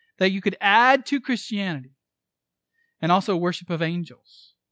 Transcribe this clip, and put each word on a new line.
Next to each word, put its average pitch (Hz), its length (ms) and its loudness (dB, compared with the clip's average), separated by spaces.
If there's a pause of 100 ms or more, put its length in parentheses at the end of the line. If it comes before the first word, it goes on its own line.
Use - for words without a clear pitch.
(160)
that 185 160 2
you 196 80 -4
could 196 200 -2
add 240 460 4
to 277 140 -2
Christianity. 196 760 -6 (1080)
And 165 120 0
also 190 240 0
worship 175 340 -4
of 165 120 -4
angels. 165 720 -8 (180)